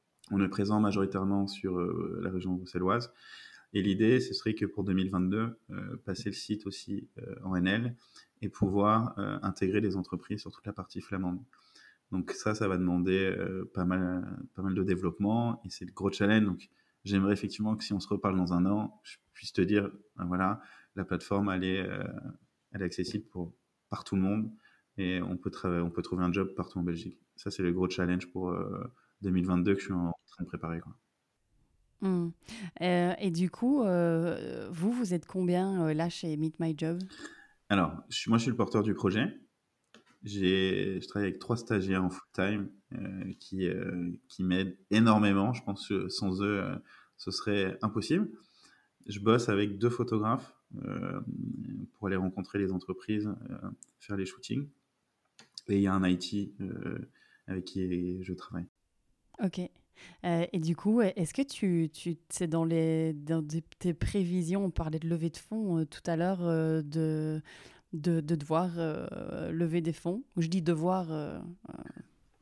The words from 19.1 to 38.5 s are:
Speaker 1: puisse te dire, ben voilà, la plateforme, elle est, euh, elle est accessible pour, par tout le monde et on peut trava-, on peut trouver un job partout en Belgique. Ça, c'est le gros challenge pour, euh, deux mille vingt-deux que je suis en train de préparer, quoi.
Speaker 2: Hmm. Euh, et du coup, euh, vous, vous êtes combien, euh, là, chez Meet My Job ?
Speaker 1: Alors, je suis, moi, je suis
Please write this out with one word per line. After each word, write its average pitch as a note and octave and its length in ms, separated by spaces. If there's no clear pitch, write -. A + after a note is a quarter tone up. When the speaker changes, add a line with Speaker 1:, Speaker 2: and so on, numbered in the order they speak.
Speaker 1:
puisse - 200
te - 80
dire, G2+ 280
ben F2+ 80
voilà, F#2+ 360
la F#2 80
plateforme, G2+ 460
elle F#2 120
est, F#2 160
euh, F#2+ 240
elle G2 80
est F#2 40
accessible F2+ 380
pour, F2 300
par - 140
tout - 140
le F#2+ 60
monde G#2 280
et F2+ 240
on F2+ 160
peut - 140
trava-, F2 320
on E2+ 60
peut F2 120
trouver F2+ 240
un F2+ 80
job F#2+ 200
partout F#2 260
en F2 40
Belgique. E2+ 340
Ça, - 120
c'est - 140
le F2 80
gros F#2 180
challenge F2+ 400
pour, F2+ 200
euh, F#2+ 340
deux G2 80
mille F2+ 160
vingt-deux F2+ 260
que G2 60
je - 60
suis G2 80
en F2 200
train - 160
de E2 40
préparer, E2 320
quoi. - 160
Speaker 2:
Hmm. F3+ 280
Euh, F3+ 360
et G3 140
du F3 180
coup, C4 320
euh, E3+ 920
vous, F3 200
vous A3+ 240
êtes E3 100
combien, F3+ 640
euh, D#3 80
là, E3 120
chez D#3+ 300
Meet D#3 220
My D#3+ 180
Job ? D#3+ 220
Speaker 1:
Alors, E2 400
je - 60
suis, - 140
moi, A2+ 80
je A#2 60
suis C3 80